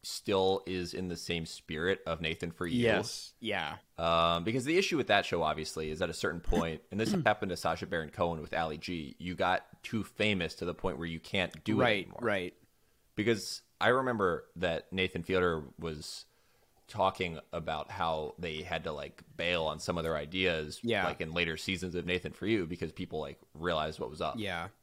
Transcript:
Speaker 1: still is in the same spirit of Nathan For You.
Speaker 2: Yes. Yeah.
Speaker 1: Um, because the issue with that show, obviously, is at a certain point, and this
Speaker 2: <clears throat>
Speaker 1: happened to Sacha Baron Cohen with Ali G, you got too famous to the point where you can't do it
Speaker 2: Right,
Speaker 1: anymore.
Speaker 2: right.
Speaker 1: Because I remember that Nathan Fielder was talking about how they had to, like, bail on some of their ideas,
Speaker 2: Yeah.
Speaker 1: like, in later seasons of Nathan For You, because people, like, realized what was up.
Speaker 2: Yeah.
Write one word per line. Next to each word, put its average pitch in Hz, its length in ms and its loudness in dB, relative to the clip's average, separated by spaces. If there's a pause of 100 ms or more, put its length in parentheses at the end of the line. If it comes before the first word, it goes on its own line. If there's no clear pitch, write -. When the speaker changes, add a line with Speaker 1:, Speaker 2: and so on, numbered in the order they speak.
Speaker 1:
still 95 600 4
is 90 260 -2
in 92 160 -4
the 85 80 -4
same 82 300 -4
spirit 82 600 -2
of 82 140 -2
Nathan 82 300 -2
For 90 160 -6
You. 120 160 2
Speaker 2:
Yes. 110 580 0
Yeah. 87 360 -4 (200)
Speaker 1:
Um, 85 480 4
because 123 220 0
the 165 100 2
issue 185 220 2
with 113 80 2
that 101 180 6
show, 85 180 2
obviously, 78 480 -2
is 78 120 -2
at 87 80 0
a 92 40 -6
certain 85 260 -2
point, 82 500 2
and 98 100 -2
this 113 120 2
Speaker 2:
<clears throat> 175 120 2
Speaker 1:
happened 98 260 4
to 85 60 -2
Sacha 82 300 -2
Baron 82 240 -2
Cohen 85 320 0
with - 100 -8
Ali 80 240 0
G, 80 420 -6
you 87 160 -4
got 90 300 2 (180)
too 107 220 -4
famous 101 520 0
to 85 100 -4
the 85 80 -2
point 69 240 -2
where 85 100 -4
you 82 120 -6
can't - 440 -2
do 110 160 4
it 127 40 4
Speaker 2:
Right, 104 200 4
Speaker 1:
anymore. - 160 -14
Speaker 2:
right. 98 340 0 (600)
Speaker 1:
Because 110 460 0 (180)
I 101 80 4
remember 117 560 2 (120)
that 85 360 -2
Nathan 92 300 0
Fielder 90 400 2 (160)
was 78 480 -8 (600)
talking 92 520 0 (160)
about 78 360 -4
how 80 480 -2
they 82 220 -4
had 82 240 -4
to, 80 80 -4
like, 71 300 -10 (160)
bail 85 260 2
on 78 160 -2
some 87 160 -2
of 82 80 -2
their 80 140 0
ideas, 78 640 0
Speaker 2:
Yeah. 104 240 2
Speaker 1:
like, 87 160 -4
in 80 100 -6
later 82 240 0
seasons 90 380 -4
of 87 100 -2
Nathan 90 300 -2
For 92 120 -6
You, 104 200 2
because 82 260 -6
people, 85 280 -6
like, 71 180 -8 (160)
realized 78 460 -2
what 64 100 -4
was 78 100 -12
up. 78 160 -2
Speaker 2:
Yeah. 92 320 -4 (140)